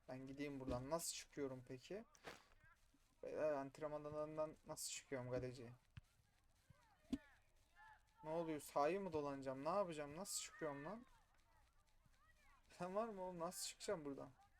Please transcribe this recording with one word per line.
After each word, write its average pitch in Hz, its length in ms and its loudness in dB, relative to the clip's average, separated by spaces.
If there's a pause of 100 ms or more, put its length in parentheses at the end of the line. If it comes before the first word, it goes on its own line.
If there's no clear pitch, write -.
Ben 131 200 -6
gideyim 139 320 -2
buradan. 127 300 0
Nasıl 170 240 2
çıkıyorum 131 540 -2
peki? 175 360 -6 (1200)
Beyler, 151 280 4
antrenman 147 520 0
alanından 151 520 0 (120)
nasıl - 240 -4
çıkıyorum 127 400 -2
kaleci? 127 420 -2 (2500)
Ne 156 60 -4
oluyor? 160 300 2
Sahayı 156 400 6
mı 185 140 0
dolanacağım? 139 520 0
Ne 156 40 6
yapacağım? 160 480 2
Nasıl - 240 -2
çıkıyorum 143 440 -2
lan? 226 200 -4 (1700)
Sen 185 180 -2
var 226 120 4
mı 196 140 -4
oğlum? 180 180 -2
Nasıl 170 280 -2
çıkacağım 175 380 0
buradan? 139 260 -4 (280)